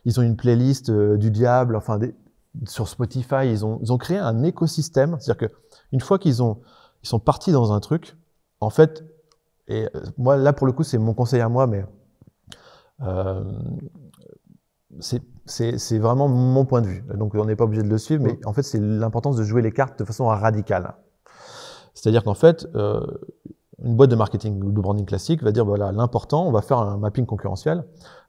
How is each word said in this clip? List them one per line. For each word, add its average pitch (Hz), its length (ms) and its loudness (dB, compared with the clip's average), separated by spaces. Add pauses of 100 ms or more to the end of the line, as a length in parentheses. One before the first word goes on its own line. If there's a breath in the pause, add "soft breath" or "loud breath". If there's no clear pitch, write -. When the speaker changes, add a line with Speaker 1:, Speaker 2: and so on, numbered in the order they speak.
Speaker 1:
ils 120 160 0
ont - 20 4
une 117 140 2
playlist, 123 520 2
euh, 104 300 4
du 107 140 2
diable, 123 420 2
enfin, 107 240 -4
des, 113 160 -4 (500)
sur 107 220 -6
Spotify, 131 600 -2
ils 110 200 0
ont, 110 160 -4
ils 117 100 -2
ont 127 60 2
créé 175 180 -4
un 120 280 0
écosystème. 160 760 0
C'est-à-dire 113 300 -2
que - 60 -18 (360 soft breath)
une 131 100 2
fois 196 180 2
qu'ils 127 260 2
ont, 110 160 0 (420 soft breath)
ils - 60 -14
sont 117 100 0
partis - 320 0
dans 120 220 4
un 104 80 2
truc, - 360 -6 (440)
en 107 100 -2
fait, 160 340 4 (640)
et, 110 200 -4 (100)
euh, - 40 -10 (160)
moi, 135 200 4
là, 139 160 4
pour 139 160 0
le 127 40 2
coup, 156 120 0
c'est - 120 -2
mon 113 160 2
conseil 123 280 0
à 113 80 2
moi, 127 180 2
mais, 104 180 -2 (1200 soft breath)
euh, 95 400 -4 (1600)
c'est, - 220 -6 (220)
c'est, 117 340 -4
c'est 113 200 -2
vraiment 123 300 2
mon 127 360 4
point 127 180 2
de 110 40 0
vue. 92 180 -8 (100)
Donc, 104 200 -4
on 107 100 0
n'est 107 120 0
pas 117 80 2
obligé 110 180 0
de 104 60 0
le 107 100 2
suivre, 151 240 -2
mais 127 120 0
Speaker 2:
Mm. - 140 -12
Speaker 1:
en 107 40 -4
fait, 139 100 0
c'est 113 180 -2
l'importance 113 560 0
de 113 60 0
jouer 107 180 0
les 110 120 0
cartes 131 260 -4
de 110 60 -4
façon 113 220 -4
radicale. 104 680 0 (1000 loud breath)
C'est-à-dire 110 280 2
qu'en 98 120 -2
fait, - 420 4
euh, 104 240 -2 (840)
une 120 100 -2
boîte 127 160 8
de 120 60 2
marketing 104 460 -2
ou 98 100 -2
de 104 80 0
branding 101 240 -2
classique 98 380 -4
va 110 100 2
dire, 113 140 2
voilà, 101 260 0
l'important, 123 560 -2
on - 20 0
va 110 120 2
faire 131 160 0
un 101 180 -2
mapping 104 300 -2
concurrentiel. 131 580 -4 (440 soft breath)